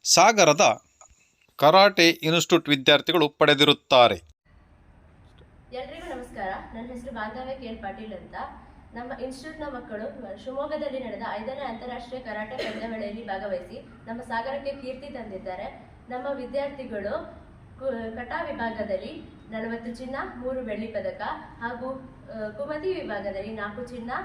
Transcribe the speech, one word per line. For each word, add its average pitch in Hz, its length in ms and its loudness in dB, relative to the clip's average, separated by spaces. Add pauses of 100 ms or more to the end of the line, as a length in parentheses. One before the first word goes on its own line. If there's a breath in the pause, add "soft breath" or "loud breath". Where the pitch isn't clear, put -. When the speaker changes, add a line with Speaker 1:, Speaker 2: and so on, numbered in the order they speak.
Speaker 1:
ಸಾಗರದ 170 760 8 (760)
ಕರಾಟೆ 180 540 8
ಇನ್‌ಸ್ಟಿಟ್ಯೂಟ್ 165 580 2
ವಿದ್ಯಾರ್ಥಿಗಳು 147 600 6
ಪಡೆದಿರುತ್ತಾರೆ. 143 840 8 (1600)
Speaker 2:
ಎಲ್ರಿಗೂ 285 440 -10
ನಮಸ್ಕಾರ. 240 320 -8 (260)
ನನ್ನ 240 180 -12
ಹೆಸರು 240 220 -12
ಬಾಂಧವ್ಯ 247 400 -8
ಕೆ 262 120 -12
ಎಲ್ 226 120 -10
ಪಾಟೀಲ್ 214 340 -10
ಅಂತ. 175 220 -16 (600 soft breath)
ನಮ್ಮ 247 180 -10
ಇನ್‌ಸ್ಟಿಟ್ಯೂಟ್‌ನ 262 640 -10
ಮಕ್ಕಳು 220 680 -10
ಶಿವಮೊಗ್ಗದಲ್ಲಿ 269 600 -6
ನಡೆದ 214 260 -8
ಐದನೇ 247 340 -8
ಅಂತಾರಾಷ್ಟ್ರೀಯ 247 580 -10
ಕರಾಟೆ 214 340 -8
ಪಂದ್ಯಾವಳಿಯಲ್ಲಿ 220 680 -6
ಭಾಗವಹಿಸಿ 190 600 -6 (200)
ನಮ್ಮ 240 160 -10
ಸಾಗರಕ್ಕೆ 269 480 -4
ಕೀರ್ತಿ 277 420 -10
ತಂದಿದ್ದಾರೆ. 202 760 -10 (180)
ನಮ್ಮ 247 240 -8
ವಿದ್ಯಾರ್ಥಿಗಳು 247 1080 -6 (360)
ಕು-, 233 380 -6
ಕಟಾ 277 260 -6
ವಿಭಾಗದಲ್ಲಿ 226 1080 -6
ನಲವತ್ತು 233 440 -6
ಚಿನ್ನ, 262 220 -8 (200)
ಮೂರು 254 260 -4
ಬೆಳ್ಳಿ 214 240 -6
ಪದಕ 190 360 -6 (380)
ಹಾಗೂ, 247 280 -6
ಆ, 220 600 -10
ಕುಮತಿ 302 460 -4
ವಿಭಾಗದಲ್ಲಿ 202 580 -6
ನಾಲ್ಕು 220 380 -8
ಚಿನ್ನ 240 200 -10 (140)